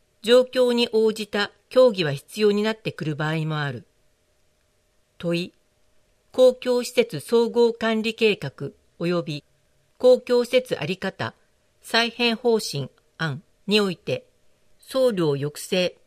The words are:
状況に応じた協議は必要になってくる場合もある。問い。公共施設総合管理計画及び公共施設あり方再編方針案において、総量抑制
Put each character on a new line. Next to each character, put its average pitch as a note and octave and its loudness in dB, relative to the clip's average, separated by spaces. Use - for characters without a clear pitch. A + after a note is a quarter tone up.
状 A#3+ 6
況 B3+ 0
に A#3+ 0
応 A3 4
じ G#3+ -8
た G3+ -4
協 B3+ 6
議 F#3 -4
は D3 -2
必 - -10
要 G#3 4
に G#3 0
な A3 0
っ - -2
て F3 -8
く - -10
る D#3 -4
場 D3+ -4
合 D#3+ -4
も D#3 -4
あ C#3+ -4
る。 A#2+ -12
問 E3+ -2
い。 F3+ -8
公 B3+ 6
共 B3 -2
施 - -8
設 A3+ -2
総 A#3 0
合 A#3 2
管 A3 -2
理 A3 -4
計 G#3+ 2
画 - -12
及 F3 -2
び D3+ -10
公 B3+ 6
共 B3 0
施 A#3+ -12
設 - 0
あ D3 -6
り F3+ -6
方 C#3 -8
再 A#3 -2
編 A#3 -2
方 A3+ 0
針 C#3 -8
案 D#3 -8
に G#3+ 2
お G3 -2
い D#3+ -10
て、 - -8
総 B3+ 0
量 D#3+ 0
抑 D3 -6
制 F3+ -2